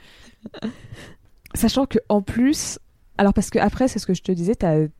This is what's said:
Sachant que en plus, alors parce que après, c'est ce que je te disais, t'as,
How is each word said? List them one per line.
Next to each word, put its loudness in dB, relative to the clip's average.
Sachant 2
que 0
en 4
plus, -2
alors 4
parce 0
que 2
après, 2
c'est -2
ce -10
que 0
je -10
te -2
disais, 0
t'as, 2